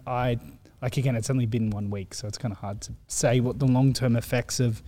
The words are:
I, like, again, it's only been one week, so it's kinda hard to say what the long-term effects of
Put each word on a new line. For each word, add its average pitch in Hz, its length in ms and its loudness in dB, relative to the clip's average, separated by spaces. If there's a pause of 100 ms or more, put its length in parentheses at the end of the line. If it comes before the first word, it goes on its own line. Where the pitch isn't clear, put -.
I, 123 320 0 (440)
like, 120 140 -2
again, 131 200 2
it's 113 140 -2
only 127 160 2
been 113 240 0
one 101 200 -4
week, 98 220 -8
so - 160 -10
it's 101 100 -8
kinda 107 180 -4
hard 104 260 -8
to - 100 -12 (140)
say 127 340 2
what 120 200 0
the 139 60 2
long-term 127 500 4
effects - 440 -2
of 117 280 0